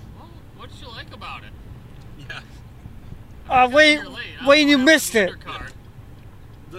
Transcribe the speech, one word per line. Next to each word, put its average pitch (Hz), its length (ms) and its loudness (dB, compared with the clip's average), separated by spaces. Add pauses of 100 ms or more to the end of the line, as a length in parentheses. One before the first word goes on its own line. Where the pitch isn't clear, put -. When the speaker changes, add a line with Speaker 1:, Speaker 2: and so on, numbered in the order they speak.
(180)
Speaker 1:
Well, - 120 -20 (280)
what - 140 -20
did - 100 -20
you - 60 -18
like 240 260 -18
about 151 300 -14
it? 104 80 -18 (760)
Speaker 2:
Yeah. - 120 -14 (1120)
Speaker 3:
Uh, - 40 -4
Speaker 1:
I 254 140 6
Speaker 3:
Wayne, 302 300 6
Speaker 1:
got 294 100 -10
here 262 80 -16
late. - 100 -14 (160)
I 254 60 -6
Speaker 3:
Wayne, 294 200 6
you 285 100 6
Speaker 1:
don't 254 80 2
Speaker 3:
missed 311 280 4
Speaker 1:
have 202 160 2
Speaker 3:
it. - 100 -14
Speaker 1:
the - 60 -18
undercard. - 220 -12 (1040)
Speaker 2:
The, 175 80 -16